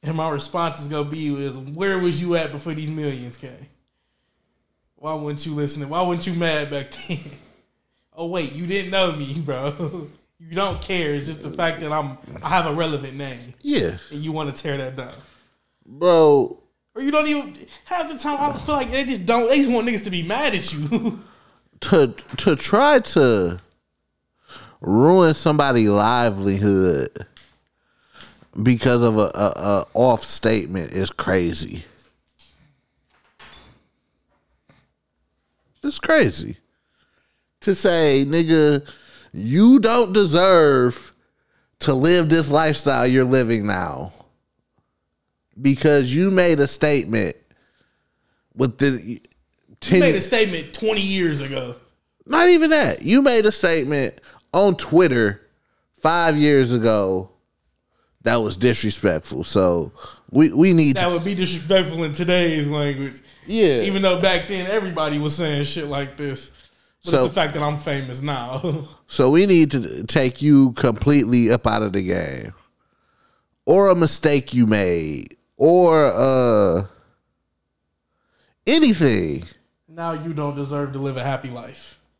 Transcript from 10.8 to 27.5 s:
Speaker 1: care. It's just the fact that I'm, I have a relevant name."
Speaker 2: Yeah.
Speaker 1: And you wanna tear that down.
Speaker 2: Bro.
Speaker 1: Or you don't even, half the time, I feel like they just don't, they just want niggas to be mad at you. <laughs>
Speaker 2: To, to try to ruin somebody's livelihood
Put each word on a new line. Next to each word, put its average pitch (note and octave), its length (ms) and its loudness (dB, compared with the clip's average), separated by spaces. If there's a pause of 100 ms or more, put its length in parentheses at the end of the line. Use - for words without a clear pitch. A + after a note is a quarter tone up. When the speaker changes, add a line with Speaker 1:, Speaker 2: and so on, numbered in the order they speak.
Speaker 1:
care. E3 320 -4
It's C#3 100 -8
just D3+ 160 -12
the D3+ 80 -12
fact E3 300 -4
that D3+ 120 -8
I'm, C#3+ 280 -6 (240)
I C#3+ 60 -8
have E3+ 180 0
a D3 80 -4
relevant C#3+ 420 -6
name." B2+ 460 -14
Speaker 2:
Yeah. F3+ 340 -2 (140)
Speaker 1:
And D3 80 -12
you D#3 120 -8
wanna D3+ 200 -6
tear C#3 260 -8
that C3 180 -10
down. B2+ 140 -12 (800)
Speaker 2:
Bro. D3+ 760 4 (320)
Speaker 1:
Or C4 80 -12
you C#4 80 -2
don't D4+ 180 0
even, D4 300 -6 (280)
half E4 260 -6
the C#4+ 80 -12
time, D4 200 -6
I C#4+ 200 -4
feel D4+ 160 -4
like B3+ 160 -4
they C4 140 -4
just A3+ 200 -6
don't, A#3 240 0
they C#4 140 4
just B3 80 0
want A#3 160 0
niggas G#3 160 -4
to G#3 80 -8
be F3 100 -4
mad A3+ 320 -4
at - 180 -6
you. D#3+ 540 -4
<laughs> - 40 -20 (540)
Speaker 2:
To, C#3+ 300 2 (220)
to E3 220 0
try C4+ 420 2
to G#2 580 2 (1200)
ruin D#3 520 4
somebody's C#3 540 2
livelihood G2 1400 0 (1400)